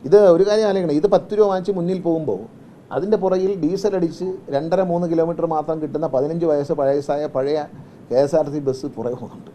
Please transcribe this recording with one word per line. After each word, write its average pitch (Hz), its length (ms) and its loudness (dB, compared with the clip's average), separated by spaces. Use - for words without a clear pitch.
ഇത് 190 100 8
ഒരു 170 140 4
കാര്യം 214 200 2
ആലോചിക്കണം, 180 320 0
ഇത് 202 140 2
പത്ത് 185 240 0
രൂപ 208 140 6
വാങ്ങിച്ച് 185 260 -4
മുന്നിൽ 175 300 -2
പോകുമ്പോൾ 147 320 -2
അതിൻ്റെ 196 260 2
പുറകിൽ 185 300 0
ഡീസൽ 190 360 0
അടിച്ച് 175 280 -4
രണ്ടര 160 260 0
മൂന്ന് 175 200 0
കിലോമീറ്റർ 165 420 0
മാത്രം 156 300 -2
കിട്ടുന്ന 151 320 -4
പതിനഞ്ച് 160 360 0
വയസ്സ് 147 300 0
പഴയസായ 143 420 0
പഴയ 139 220 -2
കെ 123 140 2
എസ് 143 160 0
ആർ 151 100 2
ടി 139 60 -8
സി 151 120 -2
ബസ് 135 200 -4
പുറകെ 120 240 -4
പോകുന്നുണ്ട്. - 340 -16